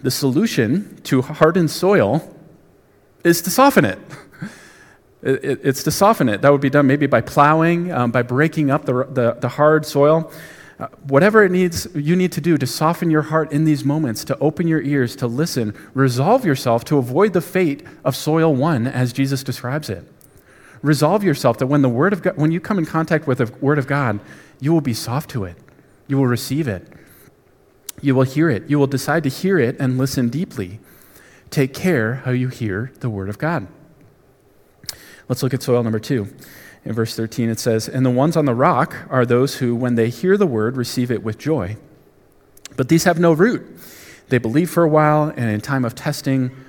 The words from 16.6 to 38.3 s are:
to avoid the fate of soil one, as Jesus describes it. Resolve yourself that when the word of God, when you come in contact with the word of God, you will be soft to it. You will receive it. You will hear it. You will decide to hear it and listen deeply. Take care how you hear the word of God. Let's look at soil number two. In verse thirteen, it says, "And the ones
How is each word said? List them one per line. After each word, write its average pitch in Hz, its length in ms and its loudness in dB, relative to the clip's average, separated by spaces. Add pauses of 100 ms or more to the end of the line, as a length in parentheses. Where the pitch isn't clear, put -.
to 151 140 0
avoid 143 360 2
the 175 80 2
fate 160 420 -2 (200)
of 135 120 0
soil 160 400 2
one, 120 320 0
as 123 260 -2
Jesus 135 300 -2
describes 127 480 -8
it. 90 120 -8 (760)
Resolve 156 420 2
yourself 139 360 0
that 127 80 -2
when 143 160 2
the 127 60 4
word 151 240 0
of 165 100 -6
God, 180 120 -2
when 156 160 0
you 170 80 -2
come 190 200 -4
in 156 80 -2
contact 160 400 -2
with 127 100 0
the 123 240 -2
word 143 160 2
of 131 80 -2
God, 127 340 -2 (400)
you 147 140 0
will 160 80 4
be 127 140 -2
soft 123 340 -6
to 107 140 -6
it. 85 120 -12 (520)
You 135 100 -2
will 135 80 2
receive 131 420 -2
it. 95 200 -8 (1120)
You 139 140 2
will 131 80 4
hear 151 260 0
it. 110 180 -2
You 147 120 0
will 139 80 4
decide 143 380 -2
to 135 40 0
hear 185 300 -2
it 120 200 0
and 127 200 -2
listen 131 300 0
deeply. 113 500 -8 (720)
Take 135 240 0
care 127 400 0 (100)
how 127 60 -2
you 127 160 -2
hear 113 440 -6 (100)
the 127 80 -4
word 98 200 -6
of 104 80 -10
God. 151 300 -4 (1600)
Let's 127 140 -4
look 131 100 -2
at 127 80 -4
soil 120 220 0
number 110 160 -2
two. 113 340 -4 (500)
In - 100 -8
verse 113 220 -2
thirteen, 113 340 -4
it 113 100 -4
says, 113 280 -2
"And 131 180 -2
the 127 40 2
ones 139 260 2